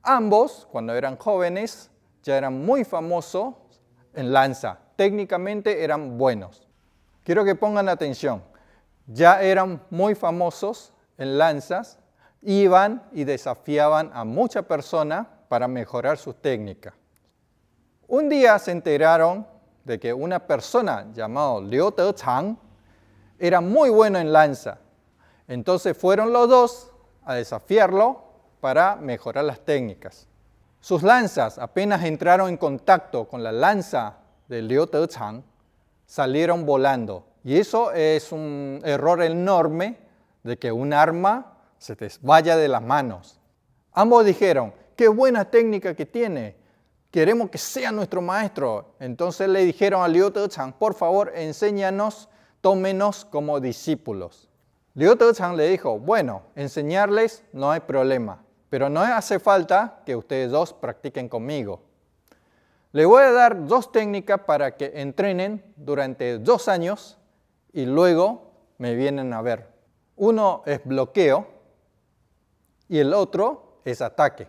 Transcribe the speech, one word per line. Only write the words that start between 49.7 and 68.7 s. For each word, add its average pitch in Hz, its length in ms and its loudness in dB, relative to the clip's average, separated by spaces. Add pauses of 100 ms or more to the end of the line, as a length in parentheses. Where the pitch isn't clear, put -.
a 175 40 0
Liu 180 220 4
Dechang, 190 440 -6
"Por 214 200 -2
favor, 190 400 0
enséñanos, 196 960 -4 (320)
tómenos 190 640 0
como 147 340 -4
discípulos". 117 880 -8 (460)
Liu 180 220 6
Dechang 220 400 2
le 156 120 2
dijo, 147 300 -2
"Bueno, 131 460 -2 (100)
enseñarles 185 880 -2 (100)
no 139 180 -2
hay 160 80 -2
problema, 131 640 -2 (260)
pero 139 180 -2
no 151 140 -2
hace 220 380 -2
falta 196 640 2
que 131 100 -6
ustedes 127 360 -4
dos 156 200 0
practiquen 127 560 -12
conmigo. 117 540 -8 (1080)
Le 151 140 2
voy 240 180 8
a 269 80 6
dar 233 340 4
dos 226 260 -2
técnicas 202 500 -2
para 143 360 -2
que 139 140 -8 (100)
entrenen 190 720 -6
durante 131 640 -6
dos 190 300 0
años 185 500 -4 (560)
y 139 120 -4
luego 175 680 0 (260)